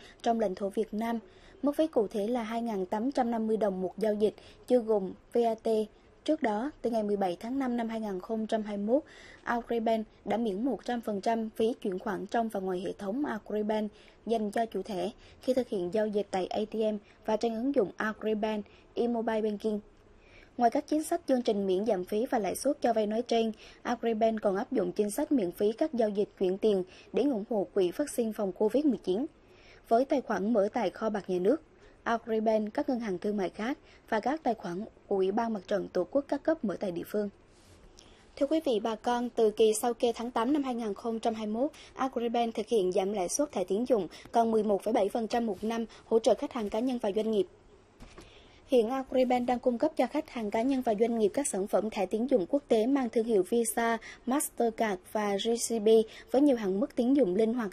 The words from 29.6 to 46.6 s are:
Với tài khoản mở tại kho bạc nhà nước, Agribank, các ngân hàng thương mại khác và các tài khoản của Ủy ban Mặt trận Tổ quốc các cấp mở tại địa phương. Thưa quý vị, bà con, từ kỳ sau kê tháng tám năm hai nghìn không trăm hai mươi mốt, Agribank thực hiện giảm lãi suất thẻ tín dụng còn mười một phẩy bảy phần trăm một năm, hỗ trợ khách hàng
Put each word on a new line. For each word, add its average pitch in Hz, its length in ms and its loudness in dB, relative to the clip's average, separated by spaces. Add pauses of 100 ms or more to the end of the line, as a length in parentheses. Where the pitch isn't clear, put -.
Với 240 180 4
tài 269 160 2
khoản 208 320 -2
mở 208 200 4
tại 214 160 0
kho 220 200 -4
bạc 208 200 -4
nhà 180 100 0
nước, 220 220 4 (420)
Agribank, 220 720 0
các 294 160 -2
ngân 247 100 0
hàng 202 180 -4
thương 208 200 -2
mại 180 120 -2
khác 240 280 -6 (320)
và 220 100 0
các 262 240 -2
tài - 100 0
khoản 185 320 -6 (220)
của 202 80 0
Ủy 190 160 2
ban 233 220 0
Mặt 196 140 -4
trận 180 260 -2
Tổ 180 180 2
quốc 277 160 0
các - 160 -2
cấp 320 220 0
mở 180 140 0
tại 196 120 -4
địa 170 160 -6
phương. 208 220 -2 (1080)
Thưa 277 120 0
quý 320 180 2
vị, 226 140 2
bà 220 160 -2
con, 240 340 -2
từ 220 220 2
kỳ 214 220 4
sau 240 200 0
kê 240 220 2
tháng 233 160 -6
tám 240 220 2
năm 285 100 2
hai 254 120 -2
nghìn 220 180 -4
không 226 260 -4
trăm 226 140 0
hai 220 140 -6
mươi 220 140 -2
mốt, 302 100 0 (220)
Agribank 240 640 -2
thực 208 120 -4
hiện 185 240 2
giảm 196 220 0
lãi 180 160 -2
suất - 220 -2
thẻ 196 120 -2
tín 208 220 0
dụng 208 220 2 (240)
còn 233 200 4
mười 220 120 4
một 202 200 2
phẩy 214 100 0
bảy 208 160 2
phần 226 180 -2
trăm 233 180 0
một 196 180 -4
năm, 226 220 -2 (200)
hỗ 226 140 4
trợ 226 140 6
khách - 200 -2
hàng 214 160 -4